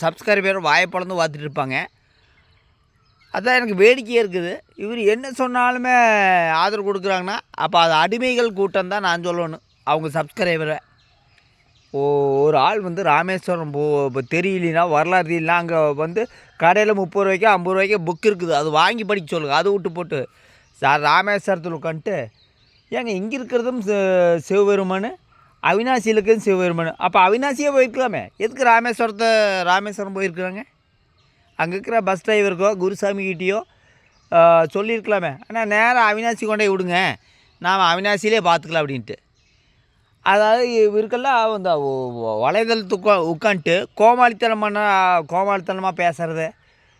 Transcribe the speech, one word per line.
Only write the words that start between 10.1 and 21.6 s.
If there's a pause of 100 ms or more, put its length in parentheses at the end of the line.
சப்ஸ்கிரைபரை. (1120)
ஓ-,
ஒரு
ஆள்
வந்து
ராமேஸ்வரம்
போ-,
இப்ப (100)
தெரியலனா,
வரலாறு
தெரியலனா,
அங்க
வந்து (320)
கடையில
முப்பது
ரூபாய்க்கோ,
ஐம்பது
ரூபாய்க்கோ
புக்
இருக்குது,
அது
வாங்கி
படிக்க
சொல்லுங்க.
அதை
விட்டு
போட்டு, (420)
சார்,
ராமேஸ்வரத்துல